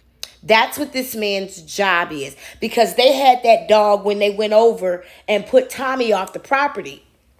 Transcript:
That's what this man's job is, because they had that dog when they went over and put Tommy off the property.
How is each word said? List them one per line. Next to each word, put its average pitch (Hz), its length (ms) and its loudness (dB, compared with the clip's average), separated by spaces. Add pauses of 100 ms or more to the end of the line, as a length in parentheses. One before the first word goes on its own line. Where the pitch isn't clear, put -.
(440)
That's 220 340 0
what 277 160 -8
this 254 220 -8
man's 196 480 -6
job 175 480 -2
is, 139 240 -10 (240)
because 220 340 0
they 254 200 4
had 262 280 2
that 226 260 2
dog 208 380 2
when 208 140 -2
they 208 100 2
went 214 240 -2
over 185 500 2 (240)
and 202 200 -2
put 262 240 2
Tommy 254 420 -2
off 190 180 -2
the - 80 -14
property. 269 640 -4 (360)